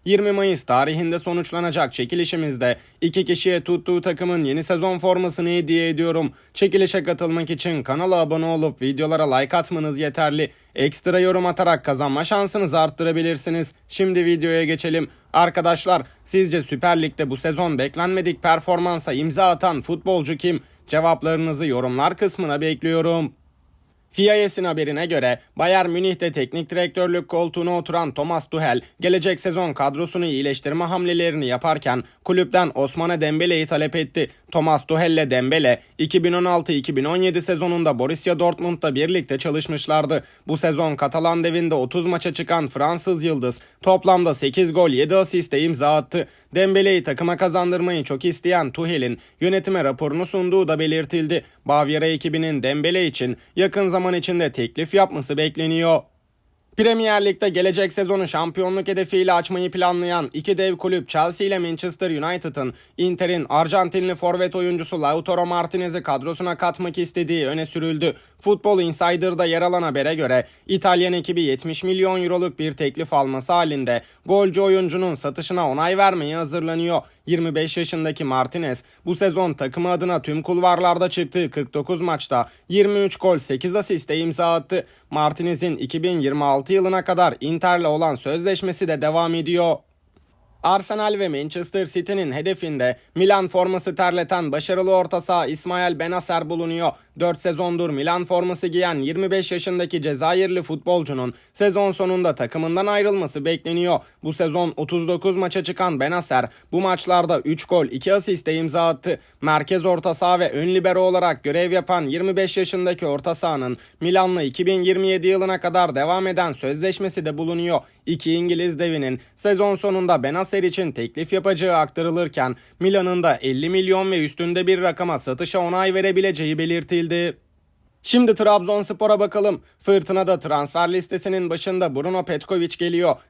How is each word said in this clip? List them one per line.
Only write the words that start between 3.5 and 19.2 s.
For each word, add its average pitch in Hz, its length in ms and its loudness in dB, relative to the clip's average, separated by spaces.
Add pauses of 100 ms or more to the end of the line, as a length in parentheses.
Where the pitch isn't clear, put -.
tuttuğu 175 400 -2
takımın 175 440 -2
yeni 143 180 -2
sezon 180 360 -2
formasını 180 500 0
hediye 165 400 0
ediyorum. 160 440 0 (220)
Çekilişe 190 480 2
katılmak 165 480 -2
için 160 320 -4
kanala 175 340 0
abone 160 300 0
olup 156 360 -2
videolara 147 520 0
like 135 220 2
atmanız 156 420 -2
yeterli. 151 520 -2 (240)
Ekstra 143 460 0
yorum 185 260 2
atarak 170 380 2
kazanma 143 400 0
şansınızı 196 540 0
arttırabilirsiniz. 165 960 -2 (140)
Şimdi 185 360 2
videoya 165 400 2
geçelim. 160 440 -2 (240)
Arkadaşlar, 170 680 2 (220)
sizce 175 380 2
Süper 165 400 0
Lig'de 151 280 -4
bu 131 60 -4
sezon 160 420 -2
beklenmedik 170 640 -2
performansa 170 720 0
imza 160 380 2